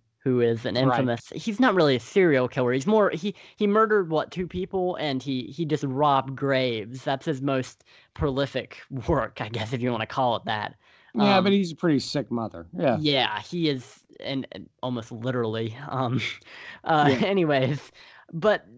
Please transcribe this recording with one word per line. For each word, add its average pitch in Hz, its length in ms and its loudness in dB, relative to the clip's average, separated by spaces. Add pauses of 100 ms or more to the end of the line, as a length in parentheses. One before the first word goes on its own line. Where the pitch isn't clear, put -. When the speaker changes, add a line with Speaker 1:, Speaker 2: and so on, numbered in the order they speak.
(220)
Speaker 1:
who 127 180 2
is 117 240 2
an 107 120 -2
Speaker 2:
Right. 131 80 2
Speaker 1:
infamous, 123 500 0
he's 202 260 -4
not 254 140 4
really 151 220 6
a 120 40 0
serial 139 480 2
killer. 123 240 0
He's 135 140 -2
more, 208 240 4
he, 185 240 -6 (220)
he 208 100 0
murdered, 208 440 2
what, 156 200 0
two 180 160 -6
people, 180 500 -4
and 135 260 -2
he, 131 220 -4
he 139 220 -6
just 147 180 -2
robbed 135 520 2
graves. 127 680 -2
That's 139 220 -4
his 139 160 -2
most 135 420 -2 (300)
prolific 135 640 -4 (120)
<laughs> 127 180 -8
work, 135 320 -2
I 110 80 -6
guess, 110 260 -6
if 120 80 -4
you 123 100 0
wanna 113 140 -2
call 123 300 0
it 92 100 -6
that. 107 300 -4 (380)
Speaker 2:
Yeah, 202 240 6
Speaker 1:
Um, 185 60 2
Speaker 2:
but 196 80 4
he's 196 200 2
a 147 40 -12
pretty 156 220 2
sick 123 320 -4
mother. 110 360 -6 (120)
Yeah. 139 220 2
Speaker 1:
Yeah, 123 400 0
he 170 280 -2
is, 135 320 -6 (200)
and, 135 320 -6
and - 160 -14 (140)
almost 120 300 -6
literally. 113 640 -4 (120)
Um, 127 320 -2 (320)
<laughs> - 320 -20
uh, 151 240 4 (120)
Speaker 2:
Yeah. 214 60 2
Speaker 1:
anyways, 147 640 0 (400)
but, 170 360 0 (120)